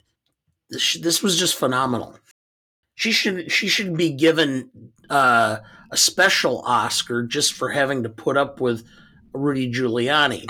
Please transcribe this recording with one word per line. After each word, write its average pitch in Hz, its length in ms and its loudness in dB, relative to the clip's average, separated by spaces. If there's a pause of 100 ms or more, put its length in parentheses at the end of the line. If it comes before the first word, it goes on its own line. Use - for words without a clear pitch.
(680)
this, - 320 -2
this 165 200 0
was 185 160 2
just 240 180 0
phenomenal. 127 640 -2 (760)
She 220 160 -2
should, 190 400 -2
she - 160 0
should 180 300 -2
be 165 140 2
given, 143 580 0 (400)
uh, 117 480 4 (340)
a - 60 -8
special 180 640 2
Oscar 120 600 0
just 131 300 -2
for 127 160 -6
having 135 340 0
to 110 60 -6
put 135 280 -2
up 135 240 -2
with 120 240 -2 (480)
Rudy 135 380 -2
Giuliani. 123 800 0